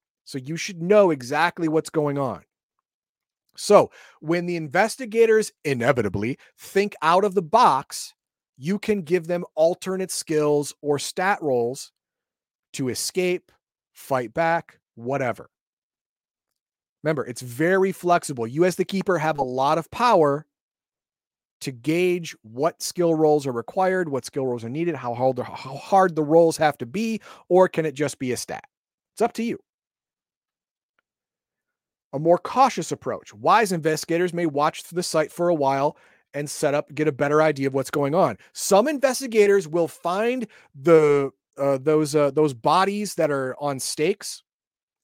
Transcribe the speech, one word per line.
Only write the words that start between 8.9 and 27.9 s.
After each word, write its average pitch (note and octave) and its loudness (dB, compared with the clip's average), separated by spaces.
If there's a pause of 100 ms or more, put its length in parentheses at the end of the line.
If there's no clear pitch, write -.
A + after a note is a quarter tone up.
give E3 -2
them F3 -4 (120)
alternate F3+ 0
skills D3 -2
or C#3+ -2
stat F#3 -2
rolls B2+ -2 (800)
to C3 -6
escape, F3+ -4 (400)
fight B2+ -6
back, E3 -2 (160)
whatever. A#2+ -6 (1500)
Remember, D3+ -2
it's B2 -12
very E3+ 0
flexible. E3 -2
You C#3 0
as F3+ 0
the F#3 -2
keeper F#3 -2
have D3+ -2
a D3 -2
lot C3 0
of E3 -8
power E3 2 (1160)
to C#3 -8
gauge E3 -2
what B2+ -4
skill E3+ -2
rolls D3+ 4
are C3+ -4
required, F#3 -2
what C3+ -4
skill C3+ -6
rolls A#2+ -4
are A2+ -8
needed, D#3+ -4
how B2 -8
hard, B2 0
how C3+ -12
hard F#3+ 2
the D#3 0
rolls E3 6
have D#3 2
to B2+ -8
be, G#3 -6 (280)
or F3+ 6
can D#3+ -2
it C#3+ -8